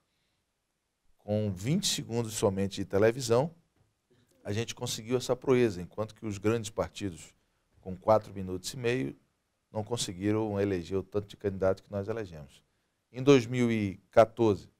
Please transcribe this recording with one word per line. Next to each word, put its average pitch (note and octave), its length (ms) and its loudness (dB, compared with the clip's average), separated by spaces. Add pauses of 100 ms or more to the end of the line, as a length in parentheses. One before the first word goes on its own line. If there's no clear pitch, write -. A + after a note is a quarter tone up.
(1200)
com G#2 320 -2
vinte A2+ 340 -4
segundos A2+ 480 -4
somente G2 440 0
de G2 80 -4
televisão, A#2 680 2 (920)
a G2 80 -8
gente A2+ 220 -6
conseguiu A#2 420 -6
essa B2 200 -2
proeza, A#2+ 440 2
enquanto G#2 360 -10
que - 100 -12
os G2+ 140 -6
grandes A2 320 -2
partidos, F2 640 -8 (440)
com F#2 160 -12
quatro G#2+ 380 2
minutos F#2+ 400 -8
e C#3 40 -10
meio, B2+ 380 -2 (560)
não G#2+ 120 -4
conseguiram G#2 760 -2
eleger F#2+ 380 0
o F#2 60 -2
tanto G#2 240 -4
de - 100 -20
candidato F#2+ 460 0
que - 80 -20
nós G2+ 160 -6
elegemos. F2 560 -10 (480)
Em B2 100 -10
dois C3 240 8
mil A#2+ 260 0
e G#2 300 -2 (100)
quatorze, A2 560 6 (120)